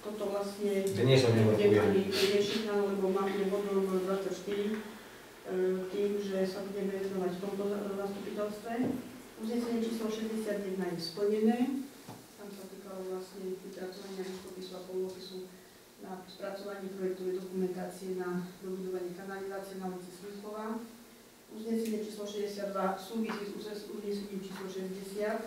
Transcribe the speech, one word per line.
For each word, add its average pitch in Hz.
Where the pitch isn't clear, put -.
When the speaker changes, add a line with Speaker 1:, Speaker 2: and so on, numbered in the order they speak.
Speaker 1:
toto 214
vlastne 202
Speaker 2:
Dnes 131
ho 117
Speaker 1:
nebudem 104
Speaker 2:
neblokujeme. 104
Speaker 1:
ani 190
riešiť, 208
áno, 202
lebo 190
mám, 196
je 190
bodom 196
dvadsaťštyri, 190
e, 220
tým, 202
že 190
sa 196
budeme 190
venovať 190
v 180
tomto 196
za-, 202
zastupiteľstve. 208
Uznesenie 233
číslo 220
šesťdesiat 214
jedna 185
je 165
splnené. 214
Tam 208
sa 190
týkalo 190
vlastne 185
vypracovania 185
rukopisu 185
a 180
polopisu 185
na 190
spracovanie 196
projektovej 185
dokumentácie 185
na 180
dobudovanie 185
kanalizácie 196
na 185
ulici 180
Smyslova. 214
Uznesenie 220
číslo 208
šesťdesiatdva 202
súvisí 202
s -
uznes-, 214
uznesením 202
číslo 190
šesťdesiat. 196